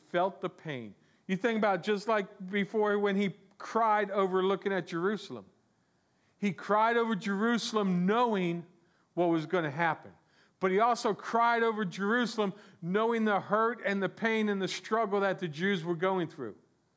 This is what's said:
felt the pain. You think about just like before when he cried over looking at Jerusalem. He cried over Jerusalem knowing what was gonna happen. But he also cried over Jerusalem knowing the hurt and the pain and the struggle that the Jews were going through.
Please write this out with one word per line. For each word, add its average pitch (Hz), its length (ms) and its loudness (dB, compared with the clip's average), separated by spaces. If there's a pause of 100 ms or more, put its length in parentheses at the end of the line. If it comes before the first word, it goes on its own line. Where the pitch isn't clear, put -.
(120)
felt 180 280 0
the 180 80 -4
pain. 123 460 -12 (320)
You 185 100 -2
think 226 220 0
about 196 240 2
just 208 240 -2
like 214 200 0 (220)
before 208 500 0
when 202 180 0
he 202 180 0 (240)
cried 208 540 0
over 190 300 2
looking 196 300 0
at 175 140 -2
Jerusalem. 170 580 -6 (920)
He 202 140 -2
cried 220 440 2
over 226 200 0
Jerusalem 202 880 0
knowing 190 580 0 (500)
what 175 140 2
was 160 160 2
gonna 160 260 0
happen. 151 400 -2 (480)
But 190 120 0
he 190 80 2
also 226 340 2
cried 233 520 2
over 220 200 0
Jerusalem 202 680 0 (260)
knowing 220 440 0
the 202 160 2
hurt 214 440 0
and 196 160 0
the 185 80 0
pain 220 400 0
and 196 140 0
the 175 60 0
struggle 214 520 -2
that 190 200 0
the 180 80 -2
Jews 170 360 0
were 175 120 -2
going 180 320 0
through. 110 260 -10 (420)